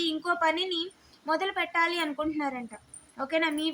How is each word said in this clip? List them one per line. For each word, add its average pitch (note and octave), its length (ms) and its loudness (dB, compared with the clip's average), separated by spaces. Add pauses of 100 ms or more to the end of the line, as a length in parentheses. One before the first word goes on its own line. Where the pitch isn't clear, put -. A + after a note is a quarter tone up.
(140)
ఇంకో E4 180 -2 (100)
పనిని E4+ 400 2 (480)
మొదలు F#4+ 300 2
పెట్టాలి E4+ 360 2 (100)
అనుకుంటున్నారంట, C#4+ 680 -2 (500)
ఓకేనా? D#4+ 260 2 (100)
మీ D#4 140 0